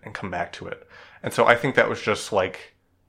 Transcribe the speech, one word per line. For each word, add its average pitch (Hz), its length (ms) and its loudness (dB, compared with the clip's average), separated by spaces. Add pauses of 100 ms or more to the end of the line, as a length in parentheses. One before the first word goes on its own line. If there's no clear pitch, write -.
and 104 100 -14
come 98 180 -10
back 87 220 -6
to - 140 -14
it. - 200 -14 (340)
And - 120 -8
so 160 120 4
I 120 100 8
think 131 200 -2
that 110 140 4
was 113 120 -6
just, - 320 -4
like, 95 420 -4 (340)